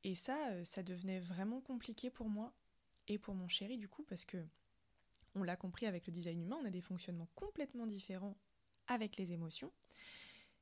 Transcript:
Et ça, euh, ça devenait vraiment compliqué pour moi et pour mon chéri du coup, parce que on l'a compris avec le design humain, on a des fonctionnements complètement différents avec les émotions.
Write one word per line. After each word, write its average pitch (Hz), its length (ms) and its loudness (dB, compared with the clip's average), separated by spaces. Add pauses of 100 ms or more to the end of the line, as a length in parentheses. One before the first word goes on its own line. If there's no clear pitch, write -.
Et 190 100 -2
ça, 262 380 8
euh, 175 120 -2
ça 185 200 8
devenait 185 360 -2
vraiment 185 400 -2
compliqué 247 520 -4
pour 220 180 -4
moi 214 240 -4 (540)
et 208 100 0
pour 202 160 -6
mon 185 140 -4
chéri 208 320 2
du 208 100 -8
coup, - 140 -10
parce - 220 4
que 165 200 -6 (880)
on 196 80 -2
l'a 175 140 2
compris 180 320 -4
avec 175 180 -2
le 175 80 -6
design 170 260 -2
humain, 208 220 -4
on 254 40 -4
a 208 40 -2
des 180 140 -4
fonctionnements 175 500 -4
complètement 277 540 -4
différents 196 500 -4 (480)
avec 220 320 0
les 180 140 -2
émotions. 170 420 -2 (880)